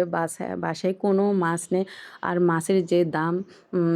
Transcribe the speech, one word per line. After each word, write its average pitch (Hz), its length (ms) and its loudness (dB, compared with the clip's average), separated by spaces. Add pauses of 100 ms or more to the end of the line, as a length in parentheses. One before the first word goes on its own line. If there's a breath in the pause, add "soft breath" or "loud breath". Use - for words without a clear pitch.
বাসায়, 170 520 -4
বাসায় 170 400 -2
কোনো 196 260 2 (100)
মাছ 170 360 0
নেই, 185 160 0 (360 loud breath)
আর 180 200 -2
মাছের 170 440 2
যে 175 200 4
দাম, 160 280 -2 (400 loud breath)
উম, 170 220 2